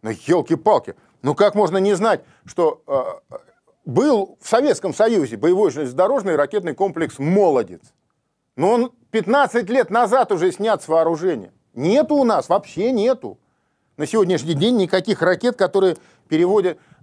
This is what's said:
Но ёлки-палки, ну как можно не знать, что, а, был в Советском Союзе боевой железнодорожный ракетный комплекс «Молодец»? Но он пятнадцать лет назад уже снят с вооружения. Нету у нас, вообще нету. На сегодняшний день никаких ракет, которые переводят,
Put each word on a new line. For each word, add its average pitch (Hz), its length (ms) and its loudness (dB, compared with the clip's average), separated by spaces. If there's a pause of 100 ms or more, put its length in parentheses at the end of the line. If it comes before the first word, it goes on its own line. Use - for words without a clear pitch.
Но 113 100 -8
ёлки-палки, 156 840 0 (280)
ну 143 120 -2
как 202 200 2
можно 190 220 0
не 196 160 2
знать, 196 300 0 (220)
что, - 420 -2
а, 127 320 -4 (640)
был 214 560 0
в - 80 -18
Советском 226 460 0
Союзе 190 420 0
боевой 175 360 2
железнодорожный 165 680 -2
ракетный 147 360 -2
комплекс 170 460 -4
«Молодец»? 139 640 0 (720)
Но - 160 0
он 247 200 0 (200)
пятнадцать 226 580 0
лет 240 200 0
назад 233 420 0
уже 180 220 0
снят 208 280 -2
с - 60 -20
вооружения. 160 640 -2 (220)
Нету 254 420 0
у 277 80 2
нас, 208 240 0
вообще 202 460 -2
нету. 214 440 -2 (600)
На 147 80 -4
сегодняшний 180 480 0
день 214 240 2
никаких 175 440 0
ракет, 180 360 0
которые 190 400 0 (320)
переводят, 175 500 0 (240)